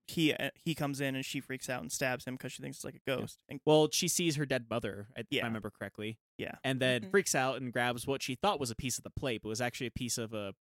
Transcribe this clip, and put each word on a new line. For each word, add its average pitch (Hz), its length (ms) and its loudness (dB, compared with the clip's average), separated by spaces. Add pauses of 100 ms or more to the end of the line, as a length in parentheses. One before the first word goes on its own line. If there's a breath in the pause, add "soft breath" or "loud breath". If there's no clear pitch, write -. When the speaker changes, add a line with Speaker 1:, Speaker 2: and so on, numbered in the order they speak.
Speaker 1:
he, 160 260 4
uh, - 220 -2
he 160 200 -2
comes 139 260 -2
in 135 140 0
and 131 100 -4
she - 140 -4
freaks 131 300 -8
out 127 120 -2
and 156 100 -8
stabs 127 340 -2
him 127 120 -8
'cause 127 140 -8
she - 100 -12
thinks 135 160 -8
it's, - 80 -12
like, - 100 -8
a - 100 -20
Speaker 2:
Yeah. 131 120 2
Speaker 1:
ghost. - 320 -6
And 143 160 -8
Speaker 2:
Well, 156 260 8
she - 160 2
sees 165 280 2
her 151 100 0
dead 127 240 0
mother, 104 460 -2
I, 120 60 -6
if 110 40 -6
I - 60 -20
Speaker 1:
Yeah. 127 140 4
Speaker 2:
remember 110 260 -4
correctly. 107 460 -6 (200)
Speaker 1:
Yeah. - 260 -6
Speaker 2:
And 131 180 0
then 127 200 4
Speaker 3:
Mm-hmm. 190 100 -8
Speaker 2:
freaks 190 240 4
out 131 260 2
and 123 120 -4
grabs 120 340 2
what 135 140 0
she 127 140 -2
thought 190 240 2
was 123 120 -2
a 110 40 -6
piece 127 220 -4
of - 60 -10
the - 80 -10
plate, 120 300 -2
but 107 80 -6
was 110 120 -2
actually 123 260 -2
a 113 40 -6
piece - 260 -4
of 113 160 -4
a 101 220 -4 (240)